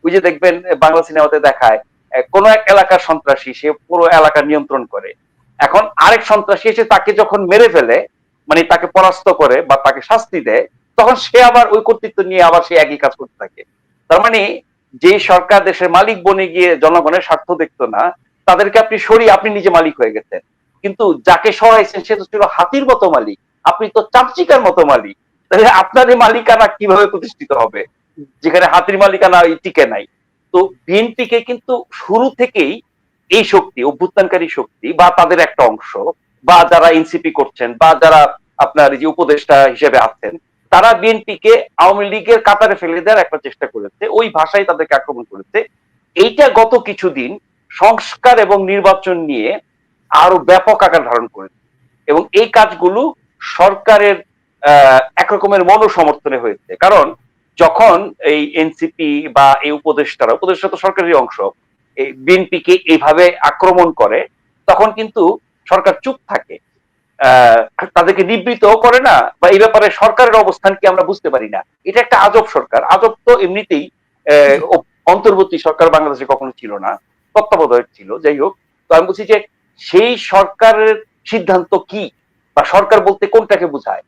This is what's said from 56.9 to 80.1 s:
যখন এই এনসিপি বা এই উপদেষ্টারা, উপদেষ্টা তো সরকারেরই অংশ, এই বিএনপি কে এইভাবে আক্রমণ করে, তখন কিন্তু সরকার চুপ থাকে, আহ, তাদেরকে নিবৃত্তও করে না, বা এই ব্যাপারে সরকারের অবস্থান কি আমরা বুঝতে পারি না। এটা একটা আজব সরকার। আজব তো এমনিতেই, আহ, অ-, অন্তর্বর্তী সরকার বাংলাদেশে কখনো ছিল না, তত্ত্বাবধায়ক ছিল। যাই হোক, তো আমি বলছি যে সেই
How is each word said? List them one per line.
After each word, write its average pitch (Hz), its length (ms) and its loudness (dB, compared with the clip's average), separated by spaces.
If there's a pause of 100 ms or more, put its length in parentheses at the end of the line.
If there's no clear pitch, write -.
যখন 185 600 2
এই 147 340 -4
এনসিপি 160 720 -6
বা 139 340 2
এই 147 100 -6
উপদেষ্টারা, 147 600 -4
উপদেষ্টা 185 360 -4
তো 185 80 -8
সরকারেরই 190 380 -4
অংশ, 123 260 -2 (560)
এই 135 160 -8
বিএনপি 165 460 -2
কে 180 140 -2
এইভাবে 160 640 0
আক্রমণ 175 560 0
করে, 107 360 -2 (380)
তখন 214 260 2
কিন্তু 214 460 -2 (260)
সরকার 190 380 -2
চুপ 262 140 -10 (120)
থাকে, - 300 -10 (600)
আহ, 123 760 2
তাদেরকে 180 300 0
নিবৃত্তও 214 520 0
করে 240 240 2
না, 180 400 2
বা 175 80 4
এই 196 100 4
ব্যাপারে 214 320 2
সরকারের 226 440 2
অবস্থান 196 400 0
কি 190 120 -4
আমরা 185 160 0
বুঝতে 175 280 -6
পারি 117 180 -4
না। 98 140 -10 (220)
এটা 190 160 -2
একটা 233 180 0
আজব 208 280 0
সরকার। 135 380 -4
আজব 220 280 0 (140)
তো 240 120 4
এমনিতেই, 190 520 -6 (360)
আহ, 143 380 2
অ-, 175 180 -2 (240)
অন্তর্বর্তী 196 520 0
সরকার 165 320 0
বাংলাদেশে 143 380 -2
কখনো 131 320 -6
ছিল 104 180 -14
না, 95 180 -10 (380)
তত্ত্বাবধায়ক 160 520 0 (100)
ছিল। 98 220 -14
যাই 151 200 -2
হোক, 180 180 -6 (320)
তো 170 60 2
আমি 175 120 2
বলছি 190 180 -10
যে 202 220 -2 (320)
সেই 226 380 0